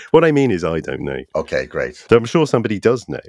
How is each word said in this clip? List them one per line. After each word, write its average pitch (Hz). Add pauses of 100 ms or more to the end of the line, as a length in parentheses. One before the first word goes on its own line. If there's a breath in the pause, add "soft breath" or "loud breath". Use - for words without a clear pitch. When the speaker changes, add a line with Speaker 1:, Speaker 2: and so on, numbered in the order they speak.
(120)
Speaker 1:
What 165
I 156
mean 139
is 87
I 82
don't 67
know. 67 (100)
Speaker 2:
Okay, 71
great. 64
Speaker 1:
So -
I'm 117
sure 160
somebody 110
does 117
know. -